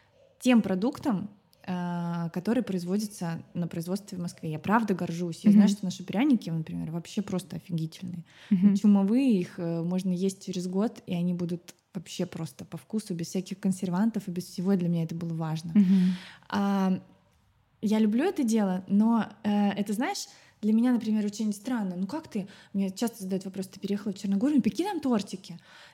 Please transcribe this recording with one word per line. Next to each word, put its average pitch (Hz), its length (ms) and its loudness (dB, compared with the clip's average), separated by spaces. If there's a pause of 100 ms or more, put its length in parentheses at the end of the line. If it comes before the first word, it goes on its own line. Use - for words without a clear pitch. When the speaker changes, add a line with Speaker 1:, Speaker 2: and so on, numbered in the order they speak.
(400)
Speaker 1:
тем 240 240 6
продуктом, 202 680 -2 (380)
э, 175 680 -4
который 214 300 0
производится 185 800 -4 (100)
на 170 140 -4
производстве 180 500 -6
в 175 40 -6
Москве. - 300 -8
Я 151 60 -4
правда 202 380 2
горжусь. 170 500 -6
Я 208 60 8
знаю, 202 160 10
Speaker 2:
Мгм. 202 100 2
Speaker 1:
что - 80 -6
наши 180 180 -6
пряники, 226 460 2
например, 165 400 -4
вообще 170 320 -6
просто 180 360 -6
офигительные. 165 680 -6 (240)
Speaker 2:
Мгм. 196 260 6
Speaker 1:
Чумовые 208 680 4
их, - 180 -8
э, 165 240 -2
можно 185 260 -2
есть 190 340 -2
через 180 240 -6
год, 190 380 -2
и 190 80 -6
они 175 220 0
будут 175 400 -6 (180)
вообще 175 320 -8
просто 170 400 -10
по 165 120 -12
вкусу, - 360 -8
без 165 140 -6
всяких 185 320 -6
консервантов 190 680 -2
и 180 40 -6
без 180 140 -6
всего. 190 280 -2
И 190 40 4
для 175 120 0
меня 170 140 0
это 165 100 -6
было 165 220 -6
важно. 160 400 -6
Speaker 2:
Мгм. 185 400 6 (340)
Speaker 1:
А, 196 500 0 (840)
Я 214 140 4
люблю 220 240 4
это 359 220 0
дело, 196 420 2
но, 220 380 4 (180)
э, 208 280 2
это, 208 200 -2
знаешь, 285 360 -4 (340)
для 214 100 2
меня, 233 220 4
например, 214 320 0
очень 208 260 -2
странно. 196 460 -4
"Ну 190 100 -2
как 320 220 -8
ты?" 196 180 -4 (240)
Мне 196 200 0
часто 226 320 -6
задают 190 200 -2
вопрос: 190 240 -8
"Ты - 140 -20
переехала 202 320 -4
в - 40 -18
Черногорию, 202 400 2
ну 220 60 6
пеки 320 220 0
нам 392 160 -4
тортики". 190 580 -2 (340)